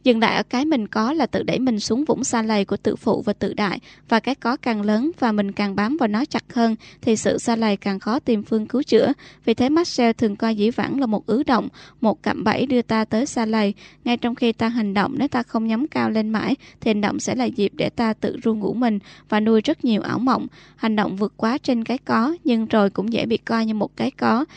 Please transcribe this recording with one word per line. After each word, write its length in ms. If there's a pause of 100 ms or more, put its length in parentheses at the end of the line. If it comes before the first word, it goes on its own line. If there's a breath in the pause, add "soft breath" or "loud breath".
Dừng 160
lại 160
ở 80
cái 220
mình 220
có 260
là 120
tự 180
đẩy 160
mình 200
xuống 260
vũng 180
sa 180
lầy 240
của 120
tự 180
phụ 260
và 120
tự 200
đại, 260 (300 loud breath)
và 100
cái 160
có 220
càng 240
lớn 380
và 120
mình 200
càng 240
bám 220
vào 100
nó 180
chặt 180 (100)
hơn 220 (260 loud breath)
thì 140
sự 220
sa 180
lầy 220
càng 220
khó 200
tìm 240
phương 240
cứu 160
chữa. 300 (320 loud breath)
Vì 80
thế 160
Marcel 420
thường 240
coi 200
dĩ 140
vãng 300
là 60
một 200
ứ 180
động, 240 (340 loud breath)
một 220
cạm 200
bẫy 220
đưa 160
ta 240
tới 200
sa 200
lầy. 280 (300 loud breath)
Ngay 140
trong 180
khi 160
ta 180
hành 240
động, 240
nếu 100
ta 160
không 240
nhắm 200
cao 220
lên 200
mãi 260 (260 loud breath)
thì 80
hành 120
động 180
sẽ 160
là 100
dịp 300
để 140
ta 240
tự 300
ru 120
ngủ 180
mình 260 (300 loud breath)
và 100
nuôi 220
rất 240
nhiều 160
ảo 180
mộng. 280 (280 loud breath)
Hành 200
động 200
vượt 220
quá 200
trên 260
cái 140
có, 460
nhưng 220
rồi 240
cũng 240
dễ 120
bị 120
coi 280
như 80
một 240
cái 140
có. 340 (120)